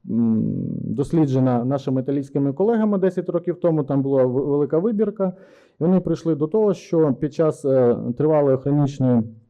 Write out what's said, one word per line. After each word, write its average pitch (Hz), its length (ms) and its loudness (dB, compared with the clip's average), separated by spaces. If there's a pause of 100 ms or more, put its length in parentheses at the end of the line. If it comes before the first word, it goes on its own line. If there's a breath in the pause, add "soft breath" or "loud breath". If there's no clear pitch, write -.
м, 113 320 0 (400)
досліджена 131 840 0
нашими 135 360 -2
італійськими 139 520 -4
колегами 214 440 0
десять 180 320 -2
років 175 300 -4
тому, 160 240 0
там 139 180 0
була 135 220 2
в-, 131 260 0
велика 147 280 0
вибірка, 202 560 -2 (460 loud breath)
і 147 40 -2
вони 180 160 4
прийшли 165 360 -2
до 151 120 -2
того, 208 260 2
що 156 400 0
під 135 200 -4
час, 156 320 -2
е, 127 320 4 (200)
тривалої 143 400 2
хронічної 135 680 0 (260)